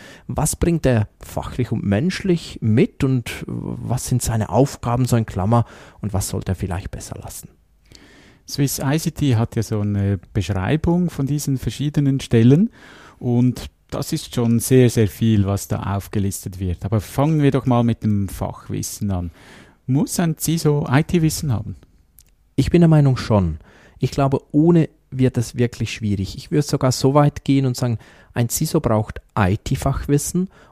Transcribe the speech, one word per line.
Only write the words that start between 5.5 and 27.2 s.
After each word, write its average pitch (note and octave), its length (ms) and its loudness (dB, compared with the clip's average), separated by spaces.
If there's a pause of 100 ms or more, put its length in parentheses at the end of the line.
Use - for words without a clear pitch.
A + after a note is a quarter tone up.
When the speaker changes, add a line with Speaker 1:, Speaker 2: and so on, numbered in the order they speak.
Speaker 1:
und G#2 120 -6
was G2+ 140 -2
sollte G2 240 -6
er F2+ 40 0
vielleicht F#2 360 -8
besser - 320 -14
lassen? - 240 -16 (1000)
Speaker 2:
Swiss - 340 -2
I C#3 200 0
C E3 120 -4
T C3 260 0
hat A#2 180 -2
ja A2+ 80 0
so G#2+ 160 -4
eine G2+ 400 0 (140)
Beschreibung C3+ 760 0
von - 160 -4
diesen C#3 320 -2
verschiedenen C#3 640 -2
Stellen C3 500 6 (480)
und B2 500 0 (220)
das - 220 -6
ist - 240 -6
schon A#2 240 2
sehr, B2+ 300 6
sehr A2+ 180 2
viel, A2 380 2
was G2 240 -2
da G2+ 260 -4
aufgelistet F#2+ 640 -6
wird. F#2 240 -4
Aber G#2+ 160 0
fangen D#3 420 0
wir C#3 100 4
doch C3 140 -2
mal A#2+ 180 4
mit A#2 200 0
dem G2+ 240 0
Fachwissen G2+ 840 -8
an. F2+ 220 -4 (560)
Muss D3 320 0
ein E3 180 0
ciso D3+ 540 0
I-T-Wissen D#3 600 0
haben? G2+ 240 -6 (800)
Speaker 1:
Ich - 140 0
bin F3 100 6
der E3 80 8
Meinung C#3+ 260 6
schon. F#2 440 0 (400)
Ich C3+ 120 -2
glaube, C3+ 300 0 (100)
ohne D#3+ 380 4 (280)
wird B2+ 200 2
es - 180 -4
wirklich A#2+ 380 -2
schwierig. G2 420 -2
Ich - 160 -12
würde D3 160 0
sogar C3 240 0
so C3+ 220 2
weit D3 320 2